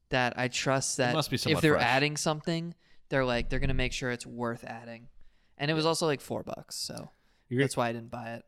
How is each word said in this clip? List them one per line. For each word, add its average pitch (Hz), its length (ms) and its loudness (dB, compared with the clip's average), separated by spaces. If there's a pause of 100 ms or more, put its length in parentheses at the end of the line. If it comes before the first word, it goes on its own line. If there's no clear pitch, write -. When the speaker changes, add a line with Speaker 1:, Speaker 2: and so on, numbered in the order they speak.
(100)
Speaker 1:
that 127 280 2
I 123 100 0
trust 135 500 0
Speaker 2:
It 135 40 4
Speaker 1:
that 123 120 4
Speaker 2:
must 151 160 0
be 135 60 -2
Speaker 1:
if - 60 -2
Speaker 2:
somewhat 160 200 2
Speaker 1:
they're 156 120 8
Speaker 2:
fresh. - 120 4
Speaker 1:
adding 139 300 2
something, 165 580 -2 (360)
they're 135 140 2
like, 120 240 0
they're 131 120 0
gonna 135 140 2
make 127 200 2
sure 127 160 -2
it's 120 160 -6
worth 117 380 -6
adding. 117 440 -14 (480)
And 143 140 0
it 165 40 2
was 156 100 2
Speaker 3:
Yeah. 160 40 2
Speaker 1:
also, 165 180 2
like, 139 140 2
four - 220 -6
bucks, - 340 -10
so - 340 -10 (380)
Speaker 3:
You're 123 140 2
Speaker 1:
that's 131 140 0
why 120 120 0
I 117 40 -2
didn't 117 180 -10
buy 117 220 -10
it. 120 160 -12